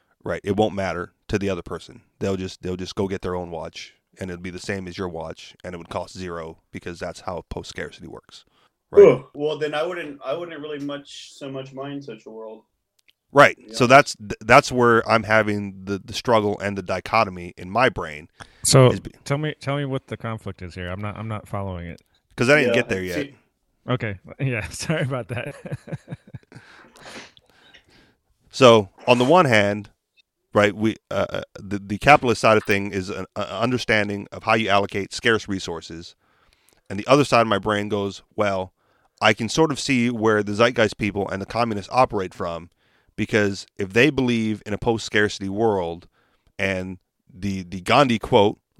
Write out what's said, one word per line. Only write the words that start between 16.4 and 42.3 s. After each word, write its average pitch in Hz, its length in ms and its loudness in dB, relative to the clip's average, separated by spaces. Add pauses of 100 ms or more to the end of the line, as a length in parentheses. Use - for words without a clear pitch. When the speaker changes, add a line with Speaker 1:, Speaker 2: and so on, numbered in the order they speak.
Speaker 1:
and 101 180 -4
the 98 40 -6
dichotomy 92 760 -4
in 90 120 -12
my 117 200 -2
brain. 80 380 -10 (360)
Speaker 3:
So 131 260 8
Speaker 1:
is 98 100 -2
be- - 120 -16 (120)
Speaker 3:
tell 143 120 -4
me, 151 240 -8
tell 139 160 -6
me 147 80 -6
what 131 220 -8
the 110 100 -12
conflict 110 460 -12
is 87 120 -14
here. 90 140 -10
I'm 92 140 -8
not, 104 160 -10
I'm 110 100 -10
not 107 180 -10
following 92 420 -8
it. - 120 -16 (360)
Speaker 1:
'Cause 123 120 2
I 147 120 6
didn't 127 80 2
Speaker 2:
Yeah, 120 60 2
Speaker 1:
get 120 140 0
there 95 140 -2
yet. 92 240 -4
Speaker 2:
see 139 100 -20 (520)
Speaker 3:
Okay. 110 300 -6 (100)
<laughs> - 120 -16
Yeah. 120 280 -4
Sorry 160 340 -4
about 127 260 -6
that. - 340 -10
<laughs> - 360 -12 (2500)
Speaker 1:
So 117 400 8 (160)
on 123 120 6
the 123 60 4
one 170 200 6
hand, 104 460 2 (640)
right, 104 200 4
we, 107 220 0 (140)
uh, 98 200 0
uh, - 120 -6 (160)
the, 101 200 -6
the 98 200 -6
capitalist 135 420 4
side 110 160 6
of 104 80 2
thing 101 280 -2
is 95 180 -4
an, 92 160 -8 (100)
an 104 80 -4
understanding 104 880 -2
of 98 120 -16
how 110 100 2
you 110 140 2
allocate 101 440 0
scarce 110 360 0
resources. 85 640 -10 (760)
And 98 100 -8
the - 80 -8
other 139 180 6
side 120 180 4
of 113 60 0
my 101 100 2
brain 104 300 -2
goes, 101 340 -4 (120)
"Well, 98 380 -2 (480)
I 110 140 4
can 113 140 -4
sort 160 220 2
of 131 80 -6
see 123 320 0
where 110 320 2
the 104 120 -4
zeitgeist 117 440 2
people 101 300 -4
and 95 140 -8
the 98 40 -8
communists 110 460 -4
operate 110 420 2